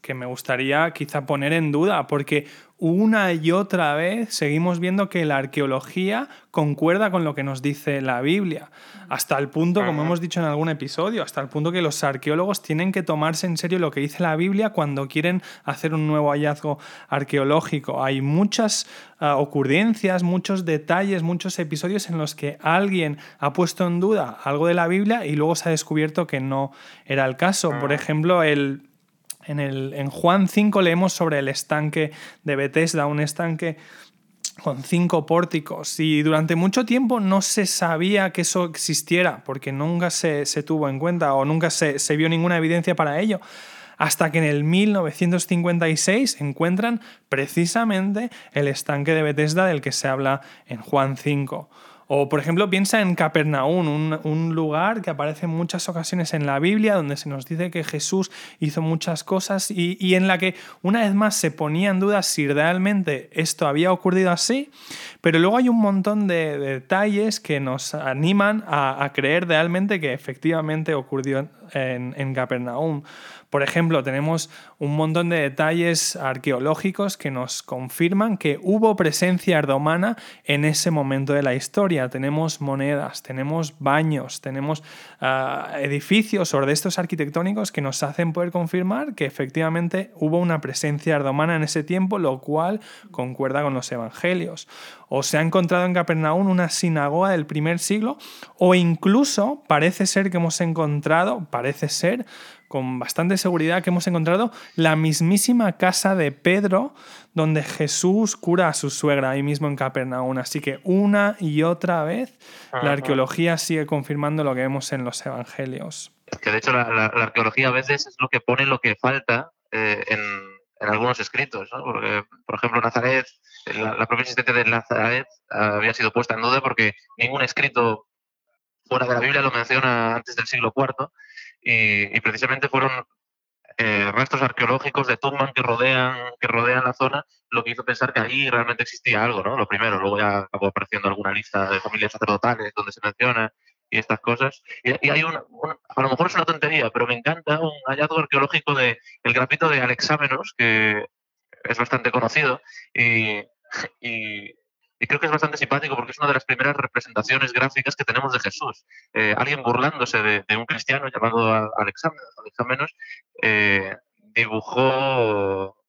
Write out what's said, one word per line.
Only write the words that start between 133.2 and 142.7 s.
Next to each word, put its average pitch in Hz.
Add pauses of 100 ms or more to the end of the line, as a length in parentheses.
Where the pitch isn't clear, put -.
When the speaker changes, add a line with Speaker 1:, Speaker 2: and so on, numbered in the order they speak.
Speaker 2:
eh, 104
restos 131
arqueológicos 131
de 123
Tumbang 139
que 127
rodean, 127 (240)
que 123
rodean 120
la 123
zona, 135 (240)
lo 117
que 117
hizo 120
pensar 127
que 117
allí 131
realmente 120
existía 113
algo, 110
¿no? 120
Lo 104
primero, 101
luego 101
ya 101
acabó 98
apareciendo 101
alguna 98
lista 101
de 98
familias 107
sacerdotales 107